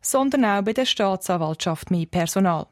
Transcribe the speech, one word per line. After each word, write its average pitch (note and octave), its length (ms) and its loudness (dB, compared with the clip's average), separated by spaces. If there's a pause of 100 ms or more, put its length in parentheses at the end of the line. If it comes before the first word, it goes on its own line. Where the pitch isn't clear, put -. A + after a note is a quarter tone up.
sondern C4+ 460 2
auch G3+ 160 2
bei G#3+ 100 0
der B3+ 140 0
Staatsanwaltschaft F3 1040 -2
mehr E3+ 160 0
Personal. F3 640 0